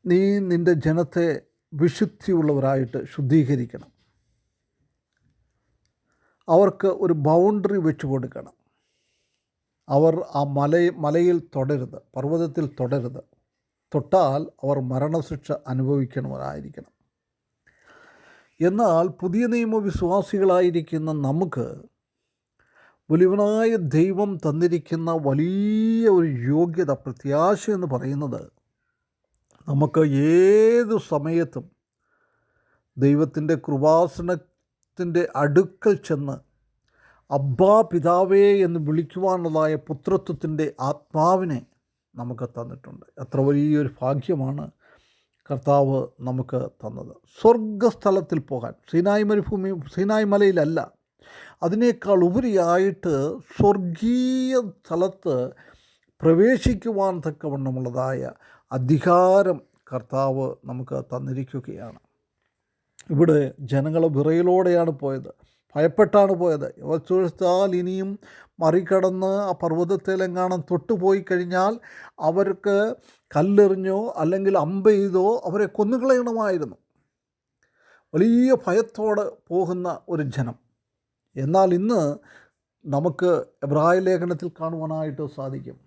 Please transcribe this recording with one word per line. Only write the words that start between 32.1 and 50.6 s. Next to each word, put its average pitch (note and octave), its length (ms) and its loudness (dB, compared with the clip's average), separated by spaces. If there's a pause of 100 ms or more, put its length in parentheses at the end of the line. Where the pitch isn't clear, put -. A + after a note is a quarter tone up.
ദൈവത്തിൻ്റെ D3+ 520 0 (100)
കൃപാസനത്തിൻ്റെ E3+ 1600 -2 (200)
അടുക്കൽ F#3 500 2 (140)
ചെന്ന് C#3+ 300 -4 (1000)
"അബ്ബാ C#3 380 4 (160)
പിതാവേ" F3+ 540 4 (200)
എന്ന് E3+ 220 -2
വിളിക്കുവാനുള്ളതായ D#3+ 880 -2 (140)
പുത്രത്വത്തിൻ്റെ D#3 800 -4 (220)
ആത്മാവിനെ D#3+ 720 0 (600)
നമുക്ക് A#2+ 260 -10 (100)
തന്നിട്ടുണ്ട്. B2+ 480 -16 (180)
എത്ര - 140 -6 (100)
വലിയൊരു C#3+ 440 2 (100)
ഭാഗ്യമാണ് C#3 640 -4 (840)
കർത്താവ് C#3 540 0 (260)
നമുക്ക് B2+ 320 -6 (240)
തന്നത്. A#2 300 -14 (260)
സ്വർഗസ്ഥലത്തിൽ G#3+ 1120 2
പോകാൻ, A#2+ 260 -8 (160)
സീനായ് G3+ 400 0
മരുഭൂമി, G3 400 -2 (240)
സീനായ് G#3 380 0
മലയിലല്ല, E3+ 460 2 (840)